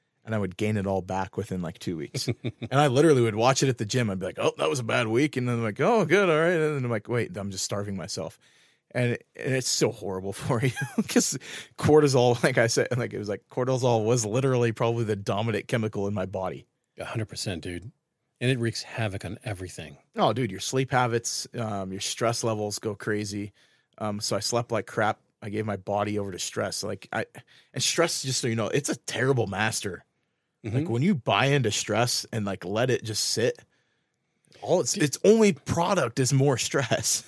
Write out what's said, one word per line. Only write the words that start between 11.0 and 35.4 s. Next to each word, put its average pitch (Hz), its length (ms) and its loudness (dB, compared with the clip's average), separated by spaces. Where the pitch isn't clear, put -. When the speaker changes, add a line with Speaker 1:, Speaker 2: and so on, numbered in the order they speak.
Speaker 1:
'cause - 320 0
cortisol, 135 640 6
like 139 160 2
I 117 80 6
said, 110 220 2
like, 117 140 -4
it 98 80 -6
was 101 80 -6
like 101 240 -6
cortisol 123 520 2
was 117 220 2
literally 120 460 0
probably 117 320 0
the 107 100 0
dominant 104 540 -2
chemical 107 400 -2
in 104 60 -2
my 95 120 -2
body. 92 400 -6
Speaker 2:
A 87 60 -10
hundred 110 220 -4
percent, 87 360 -8
dude. 87 300 -10
And 123 100 2
it 135 80 0
wreaks 113 240 -2
havoc 104 440 -6
on 90 180 -8
everything. 90 540 -10
Speaker 1:
Oh, 165 160 4
dude, 117 180 -2
your 95 100 -8
sleep 131 300 -2
habits, 120 560 0
um, 101 340 -6
your 95 80 -8
stress - 420 -2
levels 107 360 -2
go 107 160 -6
crazy. 104 580 -6
Um, 107 220 -6
so - 140 -2
I 101 60 0
slept 117 320 -2
like 107 140 -2
crap. 107 320 0
I 110 80 -10
gave 107 160 -4
my 101 100 -2
body 104 420 -2
over 98 140 -4
to 87 60 -8
stress. - 440 -6
Like, 98 300 -8
I, 110 140 -4
and 127 80 -4
stress, - 400 0
just 131 180 -2
so 127 80 -2
you 113 80 -2
know, 110 120 0
it's - 200 -2
a - 80 -2
terrible 127 500 0
master. 98 580 -4
Speaker 2:
Mm-hmm. 110 120 -4
Speaker 1:
Like, 156 120 0
when 120 140 0
you 196 120 4
buy 117 320 2
into 139 240 2
stress 107 600 0
and, 110 140 -2
like, 95 180 -6
let 110 260 0
it 113 140 0
just 110 200 -4
sit, - 340 0
all 156 180 2
its, 131 160 -2
its 151 280 0
only 214 300 8